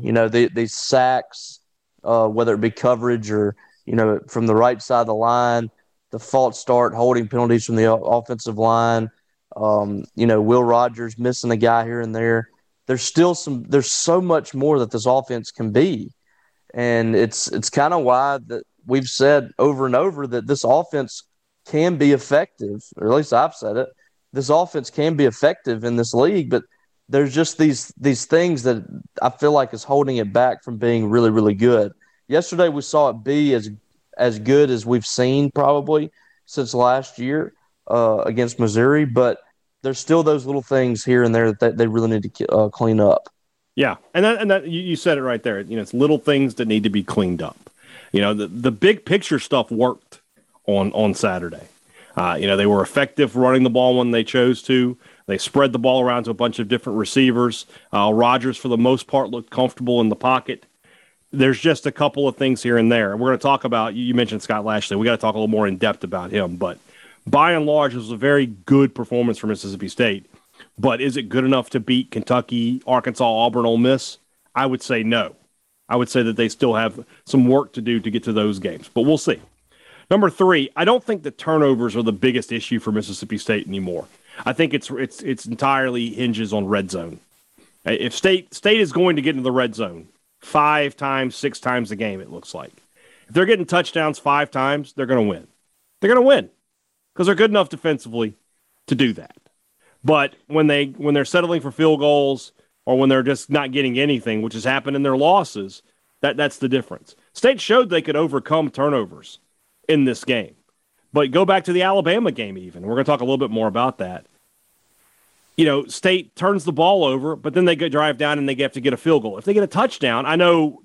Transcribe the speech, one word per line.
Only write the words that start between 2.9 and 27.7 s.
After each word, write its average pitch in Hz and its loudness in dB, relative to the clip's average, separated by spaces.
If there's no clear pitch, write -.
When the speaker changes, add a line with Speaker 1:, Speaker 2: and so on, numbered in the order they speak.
Speaker 1:
or, 104 -2
you 117 -4
know, 110 2
from 117 -2
the 110 4
right 113 2
side 120 0
of 113 0
the 110 -2
line, 117 0
the 120 -10
false 131 0
start, 120 2
holding 120 2
penalties 117 0
from 117 -4
the 113 4
o-, 113 4
offensive 117 -4
line. 113 2
Um, 104 -2
you 113 0
know, 110 4
Will 117 4
Rogers 120 0
missing 123 -4
a 117 0
guy 117 2
here 117 -8
and 113 -8
there. 113 -2
There's 131 -2
still 175 2
some, 131 -8
there's 139 0
so 170 0
much 170 -2
more 143 0
that 117 -4
this 110 -4
offense 123 -2
can 110 -8
be. 139 0
And 117 0
it's, 110 0
it's - -6
kinda 156 0
why 135 0
that 113 -10
we've 131 0
said 135 2
over 135 2
and 123 0
over 147 -2
that 117 -6
this 131 -2
offense 139 -2
can 165 0
be 143 4
effective, 131 -2
or 104 -2
at 117 4
least 147 0
I've 143 2
said 107 -6
it. 131 -4
This 131 -4
offense 160 0
can 156 -2
be 143 2
effective 123 0
in 120 -2
this 117 -2
league, 147 2
but 120 0
there's 139 0
just 160 0
these, 151 0